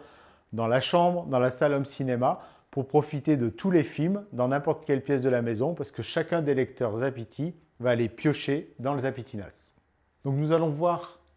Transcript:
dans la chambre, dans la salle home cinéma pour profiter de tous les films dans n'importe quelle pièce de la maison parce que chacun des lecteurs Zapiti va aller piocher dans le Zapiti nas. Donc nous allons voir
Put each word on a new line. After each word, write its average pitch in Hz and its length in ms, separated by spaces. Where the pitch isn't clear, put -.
dans 113 140
la 123 140
chambre, 175 440
dans 135 140
la 127 100
salle 147 240
home 139 140
cinéma 131 560
pour 131 160
profiter 147 520
de 120 100
tous 190 220
les 165 140
films 190 380
dans 123 160
n'importe 147 360
quelle 135 180
pièce 139 200
de 131 80
la 123 100
maison 117 320
parce 151 180
que - 120
chacun 165 400
des 143 100
lecteurs 127 440
Zapiti 131 580
va 120 120
aller 117 180
piocher 147 720
dans 135 160
le 139 60
Zapiti 123 360
nas. - 340
Donc 135 120
nous 151 160
allons 165 180
voir 170 480